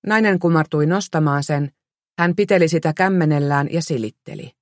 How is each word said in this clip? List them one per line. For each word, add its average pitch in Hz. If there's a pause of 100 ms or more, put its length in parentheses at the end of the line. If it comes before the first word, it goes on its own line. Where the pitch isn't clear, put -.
Nainen 208
kumartui 156
nostamaan 156
sen. 143 (480)
Hän 175
piteli 190
sitä 160
kämmenellään 147
ja 165
silitteli. 110 (100)